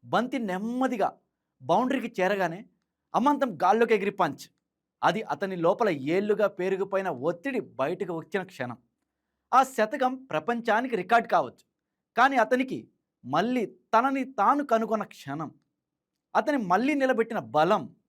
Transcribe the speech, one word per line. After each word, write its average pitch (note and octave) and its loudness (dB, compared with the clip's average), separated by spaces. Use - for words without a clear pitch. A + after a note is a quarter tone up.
బంతి B3 0
నెమ్మదిగా A#3 -2
బౌండరీకి A#3+ 0
చేరగానే F#3+ 0
అమాంతం C4+ 2
గాల్లోకి A3+ 4
ఎగిరి G3+ -2
పంచ్, D#3 -2
అది F3+ 2
అతని F#3+ -6
లోపల G#3 2
ఏళ్లుగా G#3 2
పేరుకుపోయిన F#3+ -2
ఒత్తిడి A#3 -4
బయటకు E3+ -4
వచ్చిన F3 -6
క్షణం. B2 -10
ఆ - 8
శతకం B3+ 0
ప్రపంచానికి A#3 -2
రికార్డు A#3 2
కావచ్చు, C#3 -2
కానీ C4+ 4
అతనికి B3 -2
మళ్ళీ A#3 2
తనని C4+ 2
తాను C4+ 2
కనుగొన్న A3 0
క్షణం, C#3+ -10
అతని C4+ 0
మళ్ళీ B3+ 2
నిలబెట్టిన A3+ 0
బలం. E3+ 4